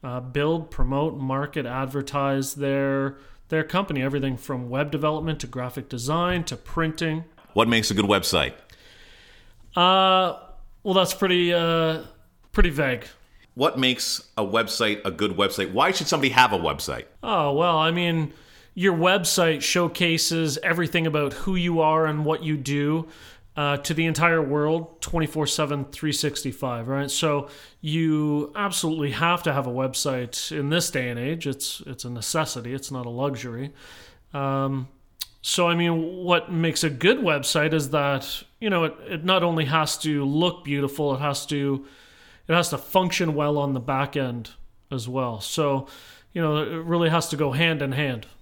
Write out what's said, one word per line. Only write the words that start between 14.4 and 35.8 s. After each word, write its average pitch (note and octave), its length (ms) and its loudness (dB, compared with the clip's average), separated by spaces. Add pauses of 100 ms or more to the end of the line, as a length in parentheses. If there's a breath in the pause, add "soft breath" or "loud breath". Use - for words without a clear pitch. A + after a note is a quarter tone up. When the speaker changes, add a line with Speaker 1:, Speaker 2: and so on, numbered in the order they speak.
Speaker 2:
website G#2+ 600 0
a G2 60 -2
good F#2+ 220 -2
website? F#2+ 400 0
Why C#3 200 4
should E3+ 160 -2
somebody C#3+ 220 2
have B2 220 8
a G2 60 0
website? C#2+ 460 -4 (180)
Speaker 1:
Oh, E3 300 0
well, E3 260 2
I D#3+ 120 2
mean, E3 420 -2 (420 loud breath)
your F3+ 220 2
website E3+ 680 2
showcases E3 1000 0
everything E3+ 440 0
about D3 280 0
who F#3+ 220 -2
you F3 240 2
are D#3+ 260 4
and D3+ 180 0
what D#3 180 0
you D#3 140 -2
do, C#3+ 520 -2 (480 loud breath)
uh, C#3+ 220 0
to C#3+ 140 -4
the E3 140 0
entire E3 340 2
world, D3+ 600 -2
twenty-four D#3 440 0
seven, C#3+ 400 -2
three D3+ 260 -4
sixty-five, B2+ 760 -4
right? C#3 220 -2
So D3 380 0 (320 loud breath)
you D3+ 720 0
absolutely D#3+ 560 -2
have E3 320 0
to D#3+ 100 0
have C3+ 140 0
a B2+ 60 -4
website B2+ 840 -4
in C#3+ 140 -2
this E3 200 0
day B2 200 -2
and A#2+ 80 -6
age. D3+ 280 -4
It's, - 380 -6
it's - 200 -12
a B2 60 -8
necessity. B2 640 -4
It's C3+ 200 -8
not B2+ 140 -8
a A#2+ 40 -8
luxury. B2 640 -4 (600 loud breath)
Um, C3+ 560 -2 (540)
so, - 260 0
I E3+ 60 2
mean, E3+ 260 2 (240)